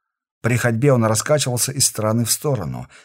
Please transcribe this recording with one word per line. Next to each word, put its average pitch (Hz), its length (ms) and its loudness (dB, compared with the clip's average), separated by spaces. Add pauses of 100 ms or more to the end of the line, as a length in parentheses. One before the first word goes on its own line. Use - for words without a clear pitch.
(420)
При 120 140 0
ходьбе 120 360 2
он 117 120 4
раскачивался 123 680 0
из 143 140 0
стороны 110 380 0
в 110 60 -4
сторону, 78 560 -4 (180)